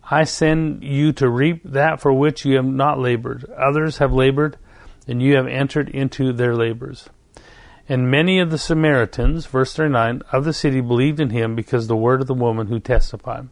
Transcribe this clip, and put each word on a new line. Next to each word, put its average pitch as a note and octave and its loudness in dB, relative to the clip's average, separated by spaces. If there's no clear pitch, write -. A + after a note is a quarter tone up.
I D3+ 4
send D#3+ 0
you C#3+ 0
to C3+ 0
reap C#3+ 0
that C#3+ -2
for C#3+ 2
which D3 0
you C3+ 4
have C3 2
not C3+ 0
labored. B2 -4
Others D3 -2
have C3+ 2
labored, C3+ 2
and B2 -4
you C#3 4
have C3 2
entered C3+ -2
into C3+ -2
their A#2+ 0
labors." A#2 -4
And B2+ 0
many E3+ 4
of F3 0
the D#3+ -2
Samaritans, D3 0
verse C3 -2
thirty-nine, C3 0
of C3+ 0
the D#3+ -2
city C3+ 0
believed B2+ 0
in C#3+ 0
him A2+ -2
because A#2 -2
of A2 -8
the A2+ 0
word B2 2
of C3+ -2
the C3+ -4
woman A2+ -2
who A2+ -4
testified. A#2 0